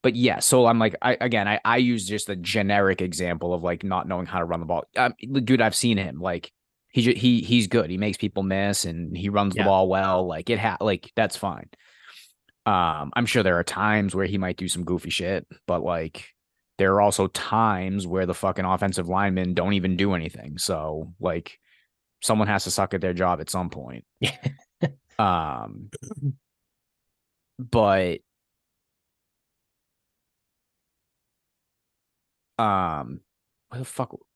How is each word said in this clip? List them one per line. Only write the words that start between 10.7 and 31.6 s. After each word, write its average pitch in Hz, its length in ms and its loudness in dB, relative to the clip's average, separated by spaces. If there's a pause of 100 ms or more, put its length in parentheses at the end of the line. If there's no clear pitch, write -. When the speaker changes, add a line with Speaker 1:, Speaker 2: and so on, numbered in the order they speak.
Speaker 1:
like, 98 360 -2
that's 110 200 0
fine. 92 320 -8 (1040)
Um, 80 460 0
I'm 120 100 0
sure 113 160 2
there 90 160 4
are 85 60 0
times 101 500 0
where 95 120 0
he 98 120 -2
might 90 180 -2
do 92 120 -8
some 87 160 -4
goofy 85 260 -4
shit, 90 340 -4 (220)
but, 87 160 0
like, 82 440 -6 (520)
there 95 160 4
are 101 60 6
also 101 260 4
times 98 800 0
where 90 200 0
the 87 80 -2
fucking 95 300 -2
offensive 92 440 0
linemen 92 460 0
don't 95 180 2
even 92 240 0
do 98 180 2
anything. 78 420 -8
So, 78 640 -6
like, 87 400 -6 (640)
someone 107 240 2
has 101 180 0
to 92 60 -6
suck 98 240 -2
at 87 60 -2
their 92 120 -2
job 87 280 0
at 80 100 -10
some 90 200 -4
point. 64 340 -14 (180)
Speaker 2:
<laughs> - 120 -2 (840)
Speaker 1:
Um, 78 720 -2 (1700)
but, 101 640 2 (4000)